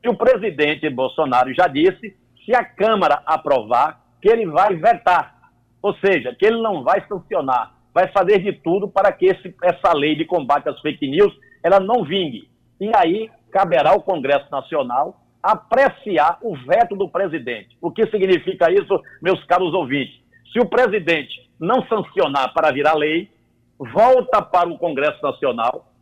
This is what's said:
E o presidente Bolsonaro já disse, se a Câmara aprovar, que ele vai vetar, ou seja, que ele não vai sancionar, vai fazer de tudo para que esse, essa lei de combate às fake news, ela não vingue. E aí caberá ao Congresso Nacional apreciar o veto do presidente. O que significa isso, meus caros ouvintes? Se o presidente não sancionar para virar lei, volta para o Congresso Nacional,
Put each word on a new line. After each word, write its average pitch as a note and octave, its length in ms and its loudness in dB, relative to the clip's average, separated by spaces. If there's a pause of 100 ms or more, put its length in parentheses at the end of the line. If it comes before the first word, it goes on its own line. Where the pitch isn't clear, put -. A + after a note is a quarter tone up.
E A#3+ 60 -2
o A3 80 0
presidente D#3 720 0
Bolsonaro B2+ 640 -2
já F3 140 2
disse, F3+ 500 -2 (300)
se A3 80 0
a A#3+ 100 0
Câmara F#3+ 640 0
aprovar, C#3 760 -2 (220)
que G3 80 2
ele A3+ 160 2
vai F#3 300 2
vetar, F3+ 580 0 (480)
ou G3+ 140 -2
seja, C3+ 380 -2
que G3 120 0
ele A3+ 160 0
não F#3+ 200 -4
vai F#3+ 240 0
sancionar, C#3+ 680 -4 (180)
vai F#3 160 0
fazer F#3+ 300 0
de F#3 140 -2
tudo G3 360 -4
para G3 240 2
que - 140 -2
esse, F#3 360 -2
essa F3 300 0
lei D3+ 220 0
de D#3 100 -4
combate D3 440 -2
às C3+ 120 -8
fake D3 280 -6
news, G3 240 2 (300)
ela F#3+ 160 4
não G3+ 260 0
vingue. D3 440 -6 (320)
E G#3 160 -4
aí G3+ 320 0 (220)
caberá F3 400 2
ao - 100 4
Congresso C#3+ 500 -2
Nacional C#3 720 -6 (220)
apreciar G3+ 1000 0
o G3+ 160 -8
veto E3 400 0
do F#3+ 120 -4
presidente. C#3+ 760 -8
O E3 80 -4
que A3 160 0
significa F#3 680 0
isso, F#3+ 260 0 (220)
meus F3 240 -2
caros F3 300 0
ouvintes? C#3 460 -4 (320)
Se A#3 80 0
o A#3+ 60 2
presidente F3 680 0 (260)
não A3 260 -2
sancionar C#3+ 680 -2
para D#3 160 2
virar C#3+ 240 0
lei, D#3 360 -2 (480)
volta G#3+ 640 4
para F3 280 0
o D#3+ 100 -10
Congresso D3 440 -2
Nacional, B2 800 -4